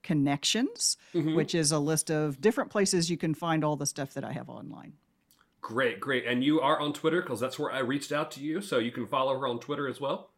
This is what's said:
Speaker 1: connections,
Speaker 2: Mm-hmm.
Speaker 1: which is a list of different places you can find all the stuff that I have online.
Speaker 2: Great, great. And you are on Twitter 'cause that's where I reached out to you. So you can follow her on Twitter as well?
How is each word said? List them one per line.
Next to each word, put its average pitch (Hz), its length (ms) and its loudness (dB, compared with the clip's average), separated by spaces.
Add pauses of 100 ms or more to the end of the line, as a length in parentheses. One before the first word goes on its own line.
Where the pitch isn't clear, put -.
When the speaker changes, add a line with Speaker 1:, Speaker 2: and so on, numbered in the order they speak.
Speaker 1:
connections, 160 920 0 (160)
Speaker 2:
Mm-hmm. 160 220 2
Speaker 1:
which 156 200 2
is 156 180 4
a 151 60 2
list 156 320 0
of 151 300 0
different 226 300 2
places 185 400 2
you 175 80 0
can 160 160 0
find 160 280 0
all 151 140 2
the 143 80 -6
stuff - 300 -6
that 135 100 -6
I 110 80 -8
have 120 160 -8
online. - 460 -14 (680)
Speaker 2:
Great, 113 380 0
great. 127 240 0
And 123 180 2
you 151 200 4
are 143 180 2
on 147 140 -2
Twitter 160 260 2
'cause 151 180 -4
that's - 200 -4
where 147 120 -2
I 135 100 -2
reached 139 320 -2
out 147 180 -2
to 135 100 -14
you. 156 220 -4
So 143 160 0
you 117 120 2
can 123 160 -6
follow 135 320 0
her 135 80 -4
on 120 140 -2
Twitter 143 260 -4
as 127 140 -6
well? 151 380 -4